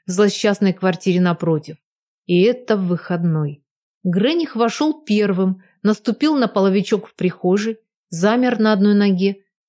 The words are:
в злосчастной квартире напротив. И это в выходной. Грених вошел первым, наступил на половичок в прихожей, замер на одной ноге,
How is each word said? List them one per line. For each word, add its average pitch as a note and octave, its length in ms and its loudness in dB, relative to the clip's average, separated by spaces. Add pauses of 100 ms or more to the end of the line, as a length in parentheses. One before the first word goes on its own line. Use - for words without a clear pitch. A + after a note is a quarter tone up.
в F#3+ 40 -10
злосчастной G3+ 640 0
квартире F#3 480 0
напротив. E3 560 -2 (500)
И F3+ 160 2
это A3+ 340 0
в F#3+ 100 -2
выходной. E3 760 -4 (380)
Грених A#3+ 540 -2
вошел C4 480 -2
первым, G3 580 0 (200)
наступил A3+ 540 0
на A#3+ 120 0
половичок G3 580 0
в - 80 -20
прихожей, G3+ 640 -2 (320)
замер A3+ 480 0
на G#3+ 140 2
одной G#3 220 2
ноге, G3 500 0 (240)